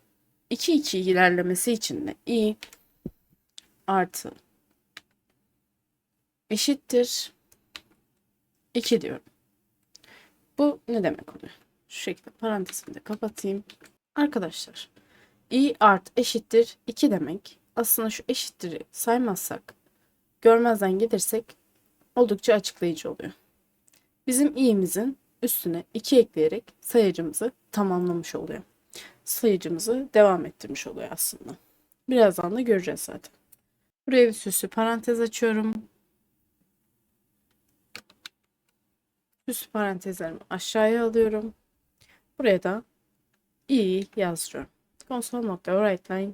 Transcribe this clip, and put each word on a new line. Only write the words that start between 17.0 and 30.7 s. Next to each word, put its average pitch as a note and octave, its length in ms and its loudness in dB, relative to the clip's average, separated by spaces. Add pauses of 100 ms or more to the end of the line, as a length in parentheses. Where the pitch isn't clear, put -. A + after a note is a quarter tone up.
demek. E3+ 480 -6 (180)
Aslında A3+ 340 0
şu - 180 -10
eşittiri - 520 -8 (120)
saymazsak, - 800 -2 (680)
görmezden A3+ 580 6
gelirsek A3 460 -2 (720)
oldukça G#3+ 380 4
açıklayıcı - 560 -4
oluyor. - 220 -12 (960)
Bizim C4 300 2
i'mizin A3 600 2 (240)
üstüne F3 420 -4 (100)
iki B3 240 2
ekleyerek E3+ 460 2 (160)
sayacımızı F#3+ 720 0 (200)
tamamlamış F3+ 640 -2
oluyor. D#3 280 -10 (600)
Sayacımızı G#3 920 -2
devam G3 320 6
ettirmiş - 400 -12